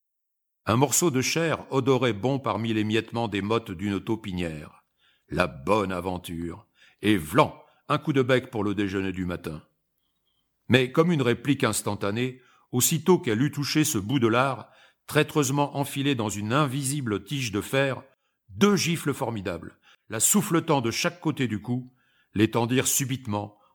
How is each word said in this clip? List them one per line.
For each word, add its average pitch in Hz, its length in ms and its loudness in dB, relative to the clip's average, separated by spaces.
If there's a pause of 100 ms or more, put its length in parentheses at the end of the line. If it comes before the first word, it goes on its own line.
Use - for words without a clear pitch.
(680)
Un 101 100 4
morceau 147 340 2
de 127 120 0
chair 147 480 -2
odorait 127 420 2
bon 117 260 -2
parmi 113 340 -2
l'émiettement 110 560 0
des 98 140 -2
mottes 113 280 -2
d'une 98 300 -2
taupinière. 90 840 -6 (440)
La 85 180 0
bonne 95 460 0
aventure. 87 760 -8 (340)
Et 104 160 4
vlan, 87 460 0 (260)
un 147 100 0
coup 156 140 -4
de 131 100 4
bec 127 280 0
pour 104 140 -2
le 104 100 0
déjeuner 98 380 -2
du 90 120 -4
matin. 85 380 -6 (1040)
Mais 127 240 6
comme 165 200 4
une 147 100 2
réplique 120 420 2
instantanée, 110 760 -2 (300)
aussitôt 160 460 4
qu'elle 113 240 0
eut 147 80 2
touché 147 340 0
ce 135 140 0
bout 107 200 0
de 117 80 4
lard, 120 440 0 (360)
traîtreusement 143 680 2
enfilé 139 380 -2
dans 110 140 -2
une 104 240 -4
invisible 131 720 -2
tige 131 280 -4
de 101 80 0
fer, 135 420 -2 (480)
deux 202 260 4
gifles 147 380 -2
formidables, 98 640 -6 (300)
la 110 120 -6
souffletant 165 600 2
de 117 100 0
chaque 165 300 -4
côté 139 280 -2
du 104 120 -4
cou, 120 320 -6 (420)
l'étendirent 117 520 2
subitement 107 720 -4 (160)